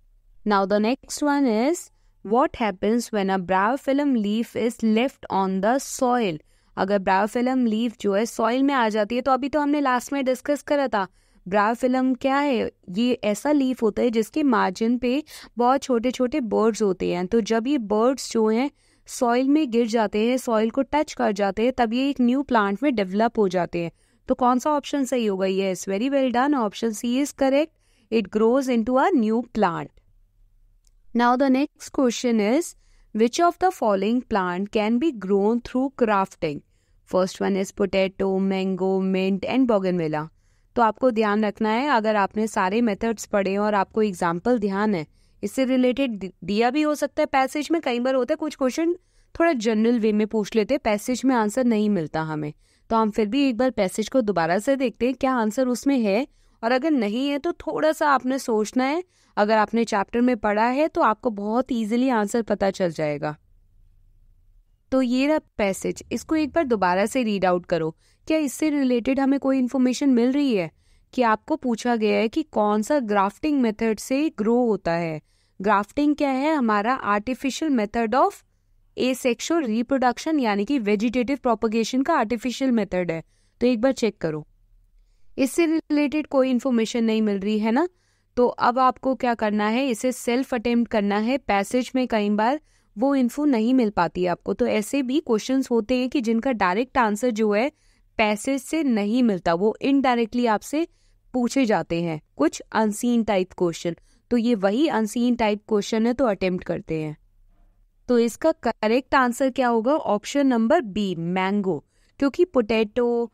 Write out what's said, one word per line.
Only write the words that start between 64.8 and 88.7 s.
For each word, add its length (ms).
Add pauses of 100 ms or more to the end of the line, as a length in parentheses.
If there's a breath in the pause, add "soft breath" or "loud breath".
तो 100
ये 260
रहा 120 (180)
पैसेज, 540
इसको 240
एक 140
बार 140
दोबारा 420
से 180
रीड 220
आउट 200
करो। 300 (320)
क्या 100
इससे 320
रिलेटेड 500
हमें 200
कोई 200
इन्फॉर्मेशन 500
मिल 220
रही 240
है 160 (420)
कि 80
आपको 340
पूछा 400
गया 220
है 100
कि 160
कौन 380
सा 180
ग्राफ्टिंग 600
मेथड 380
से 380
ग्रो 280
होता 260
है? 300 (400)
ग्राफ्टिंग 540
क्या 140
है? 260
हमारा 480
artificial 640
method 440
of 200 (680)
asexual 640
reproduction, 720
यानी 260
कि 140
वेजिटेटिव 580
प्रोपेगेशन 640
का 120
आर्टिफिशियल 580
मेथड 400
है। 120 (380)
तो 60
एक 140
बार 100
चेक 260
करो, 300 (920)
इससे 280
रिलेटेड 640
कोई 220
इन्फॉर्मेशन 540
नहीं 180
मिल 180
रही 200
है 120
ना। 160 (480)
तो 120
अब 320